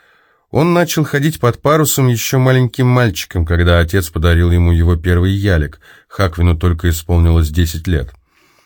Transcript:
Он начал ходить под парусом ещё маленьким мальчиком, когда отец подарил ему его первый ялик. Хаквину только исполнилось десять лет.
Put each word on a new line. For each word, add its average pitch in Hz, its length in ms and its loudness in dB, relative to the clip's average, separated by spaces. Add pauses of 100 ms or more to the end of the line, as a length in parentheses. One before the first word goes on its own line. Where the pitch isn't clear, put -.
(500)
Он 165 220 0
начал 170 320 0
ходить 147 360 -4
под 120 200 -2
парусом 143 460 0
ещё 123 320 -2
маленьким 127 480 0
мальчиком, 117 580 0
когда 85 360 2
отец 85 280 -2
подарил 85 440 0
ему 85 200 2
его 85 240 2
первый 87 360 0
ялик. 90 480 -2 (280)
Хаквину 87 480 0
только 85 320 0
исполнилось 82 640 2
десять 82 380 -4
лет. 69 260 -4 (520)